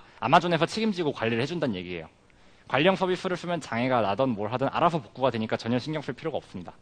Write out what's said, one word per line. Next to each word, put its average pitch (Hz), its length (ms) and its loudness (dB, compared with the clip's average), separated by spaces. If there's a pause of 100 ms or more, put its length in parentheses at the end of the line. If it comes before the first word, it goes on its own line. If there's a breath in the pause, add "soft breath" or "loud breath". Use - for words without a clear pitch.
(200 loud breath)
아마존에서 165 460 4
책임지고 175 480 0
관리를 113 280 0
해준다는 143 340 -2
얘기예요. 87 340 -8 (580 soft breath)
관리형 170 300 4
서비스를 180 400 0
쓰면 170 240 -4
장애가 120 400 2
나던 101 280 2
뭘 107 220 -2
하든 127 200 0
알아서 156 300 2
복구가 127 300 -2
되니까 113 260 -2
전혀 120 220 0
신경 151 220 -4
쓸 131 120 -6
필요가 139 240 -6
없습니다. 87 440 -12